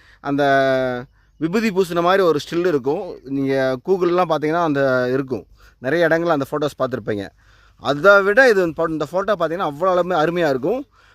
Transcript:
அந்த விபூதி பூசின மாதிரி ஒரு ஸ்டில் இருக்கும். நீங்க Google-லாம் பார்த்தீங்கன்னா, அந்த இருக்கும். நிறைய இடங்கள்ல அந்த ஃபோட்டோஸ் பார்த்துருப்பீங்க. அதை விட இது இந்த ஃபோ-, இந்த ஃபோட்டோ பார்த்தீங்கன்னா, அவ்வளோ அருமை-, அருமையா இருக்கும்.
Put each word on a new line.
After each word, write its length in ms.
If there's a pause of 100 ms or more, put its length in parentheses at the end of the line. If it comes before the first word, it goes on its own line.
(200)
அந்த 240 (960)
விபூதி 300
பூசின 320
மாதிரி 200
ஒரு 160
ஸ்டில் 280
இருக்கும். 580
நீங்க 600
Google-லாம் 460
பார்த்தீங்கன்னா, 320
அந்த 500
இருக்கும். 340 (360)
நிறைய 260
இடங்கள்ல 280
அந்த 140
ஃபோட்டோஸ் 280
பார்த்துருப்பீங்க. 460 (580)
அதை 400
விட 260
இது 160
இந்த 180
ஃபோ-, 80
இந்த 220
ஃபோட்டோ 220
பார்த்தீங்கன்னா, 360
அவ்வளோ 200
அருமை-, 280
அருமையா 300
இருக்கும். 380 (280)